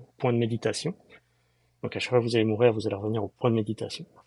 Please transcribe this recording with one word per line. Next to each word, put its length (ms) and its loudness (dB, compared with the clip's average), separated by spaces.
points 160 2
de 60 2
méditation. 560 -2
Donc, 120 -6
à 40 -6
chaque 100 -6
fois 100 4
que 40 4
vous 120 0
allez 80 6
mourir, 300 4
vous 140 -4
allez 80 -2
revenir 280 -2
au 40 -2
point 240 0
de 40 2
méditation 500 -4